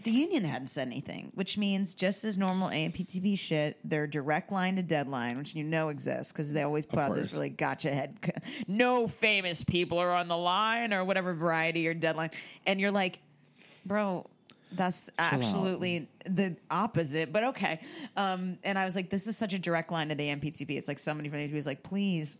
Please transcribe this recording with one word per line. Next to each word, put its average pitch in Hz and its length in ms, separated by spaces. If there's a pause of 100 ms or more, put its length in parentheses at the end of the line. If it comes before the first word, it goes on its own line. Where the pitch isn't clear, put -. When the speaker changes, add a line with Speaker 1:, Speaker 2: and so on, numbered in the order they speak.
Speaker 1:
the 226 80
union 277 340
hadn't 127 240
said 131 180
anything, - 480
which 190 220
means 196 360
just 196 300
as 208 140
normal 185 320
A 156 160
M 170 80
P 190 100
T 180 160
P 196 160
shit, 151 480
their 151 240
direct 151 420
line 185 280
to 185 60
Deadline, 135 540
which 143 180
you 151 100
know 160 240
exists 135 420
'cause 147 220
they 147 100
always 151 220
put - 140
Speaker 2:
Of 139 100
Speaker 1:
out - 60
this - 80
Speaker 2:
course. - 100
Speaker 1:
really 147 160
gotcha 139 400
head, 139 340
c-, - 460
"No 240 400
famous 190 560
people 175 320
are 180 140
on 175 180
the 170 80
line," 214 560
or 185 100
whatever 185 300
variety 165 520
or 165 80
Deadline. 160 360 (360)
And 190 140
you're 202 120
like, 190 280 (680)
"Bro, 180 440 (440)
that's 180 340
Speaker 2:
Chill - 60 (120)
out. 165 80
Speaker 1:
absolutely 175 760 (160)
the 190 320 (120)
opposite," 160 600
but 214 140
okay. 175 340 (380)
Um, 185 480
and 196 120
I 190 60
was 185 140
like, 185 120
"This 196 180
is 226 100
such 196 160
a 190 60
direct 170 340
line 156 160
to 151 60
the 147 140
M 143 120
P 151 100
T 143 140
P." 139 100
It's 143 140
like 143 100
somebody 151 300
from 147 80
the 147 80
M - 40
P - 20
T - 20
P 151 60
is 139 60
like, 139 180
"Please 190 560